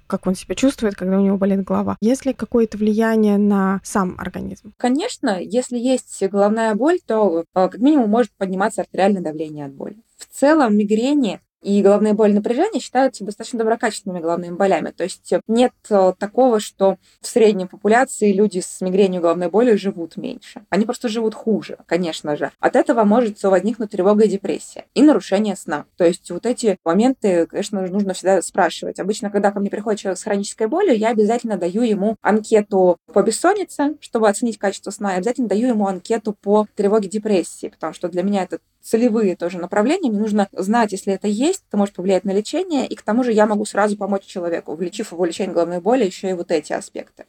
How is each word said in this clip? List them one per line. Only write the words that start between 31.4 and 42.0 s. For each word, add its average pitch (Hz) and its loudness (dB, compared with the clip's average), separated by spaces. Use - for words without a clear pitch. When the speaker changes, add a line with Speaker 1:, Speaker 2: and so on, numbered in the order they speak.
Speaker 2:
даю 180 -2
ему 208 0
анкету 208 2
по 202 4
бессоннице, 302 0
чтобы 220 0
оценить 220 -2
качество - -4
сна, 202 -4
и 180 -2
обязательно 233 -2
даю 208 0
ему 214 0
анкету 202 -4
по 208 0
тревоге, 202 0
депрессии, 202 -4
потому 160 -10
что 175 -8
для 175 -4
меня 202 0
это 175 -8
целевые 220 0
тоже 175 -6
направления. 226 0
Мне 202 0
нужно 208 0
знать, 214 0
если 196 -4
это 190 -4
есть, 254 -2
это 208 -6
может 202 0
повлиять 185 0